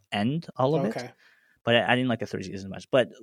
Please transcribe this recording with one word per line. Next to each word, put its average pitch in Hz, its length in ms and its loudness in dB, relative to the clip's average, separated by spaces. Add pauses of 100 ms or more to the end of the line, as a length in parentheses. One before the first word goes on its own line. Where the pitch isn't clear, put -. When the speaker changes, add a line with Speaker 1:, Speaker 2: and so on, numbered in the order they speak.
(140)
Speaker 1:
end 123 420 -2
all 135 200 2
of 165 100 2
it. 208 100 0
Speaker 2:
Okay. 123 160 -10 (540)
Speaker 1:
But 117 100 4
I, 113 160 4
I 123 40 6
didn't 127 120 0
like 117 120 0
the - 60 -6
third 101 200 -8
season 95 220 -10
as - 20 -10
much. 95 200 -14
But 127 200 4 (140)